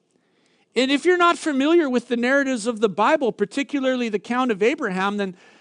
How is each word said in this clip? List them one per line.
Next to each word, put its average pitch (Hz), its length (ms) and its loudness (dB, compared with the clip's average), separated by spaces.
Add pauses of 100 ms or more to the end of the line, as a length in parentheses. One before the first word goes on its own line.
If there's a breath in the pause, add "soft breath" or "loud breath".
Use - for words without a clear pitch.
(760)
And 262 160 2
if 285 120 0
you're 359 140 4
not 349 180 4
familiar 302 540 2
with 247 160 -2
the 240 100 -2
narratives 254 520 0
of 226 120 -6
the 226 80 2
Bible, 226 440 0
particularly 254 800 -2
the 208 60 -2
account 247 360 -2
of 185 100 -6
Abraham, 208 540 0
then 190 200 -4 (240 soft breath)